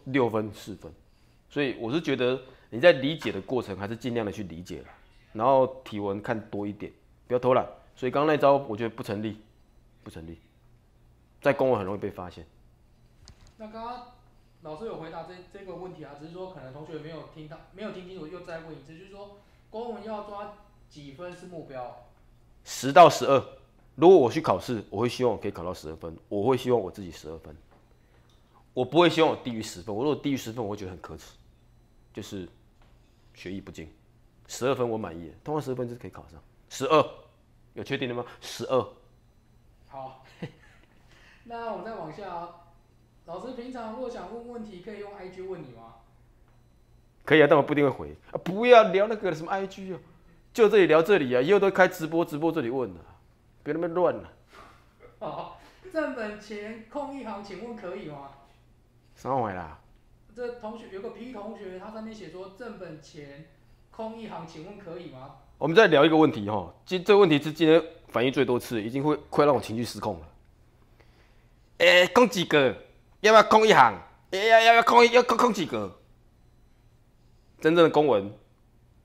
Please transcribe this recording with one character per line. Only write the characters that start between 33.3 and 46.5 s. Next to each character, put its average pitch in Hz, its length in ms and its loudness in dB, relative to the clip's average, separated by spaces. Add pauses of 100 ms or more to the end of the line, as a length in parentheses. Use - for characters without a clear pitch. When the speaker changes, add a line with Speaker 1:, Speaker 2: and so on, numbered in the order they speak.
Speaker 1:
学 - 200 -14
艺 98 80 -10
不 - 100 -18
精。 80 180 -16 (580)
十 - 200 -8
二 135 80 0
分 120 140 -4
我 110 100 -4
满 87 180 -10
意 85 120 -14
了， 76 60 -20 (100)
通 151 100 -8
常 151 80 -4
十 127 80 -10
二 127 40 -6
分 123 120 -8
就 120 80 -12
是 120 60 -20
可 - 80 -16
以 - 20 -16
考 71 200 -20
上。 76 100 -20 (280)
十 - 180 -8
二， 151 200 4 (680)
有 107 100 -12
确 135 120 -6
定 131 120 -4
的 120 60 -6
吗？ 120 100 -6 (160)
十 - 260 -12
二。 127 200 0 (1040)
Speaker 2:
好， 131 360 -18 (160)
<laughs> - 1040 -20
那 233 260 -10
我 202 60 -8
们 180 80 -12
再 220 100 -12
往 160 180 -12
下 190 220 -14
啊。 170 260 -14 (640)
老 175 140 -12
师 247 120 -12
平 240 200 -14
常 226 220 -12
若 247 160 -8
想 202 240 -14
问 233 140 -16
问 233 160 -14
题， 185 200 -18
可 220 80 -14
以 202 60 -16
用 202 180 -14
I 185 120 -16
G 185 120 -16
问 185 220 -10
你 135 60 -18
吗？ 113 260 -20 (1300)